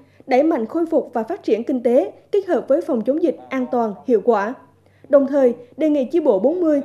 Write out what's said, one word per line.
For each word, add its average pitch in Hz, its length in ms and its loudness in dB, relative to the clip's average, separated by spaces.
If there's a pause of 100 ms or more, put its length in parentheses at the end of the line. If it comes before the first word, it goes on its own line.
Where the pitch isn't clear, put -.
(280)
đẩy 262 160 2
mạnh 302 220 0
khôi 320 200 -4
phục - 280 -2
và 226 100 -4
phát 370 200 -10
triển 226 200 0
kinh 254 200 -4
tế, 262 280 2 (200)
kết 392 160 0
hợp 277 200 -2
với 302 140 2
phòng 269 200 -2
chống 302 220 -2
dịch 277 140 -2 (120)
an 262 220 -4
toàn, 233 220 -2 (140)
hiệu 226 160 2
quả. 220 300 0 (560)
Đồng 277 180 4
thời, 262 260 2 (240)
đề 302 120 0
nghị 285 160 0
chi 339 140 -2
bộ 233 200 2
bốn 320 220 0
mươi 302 240 0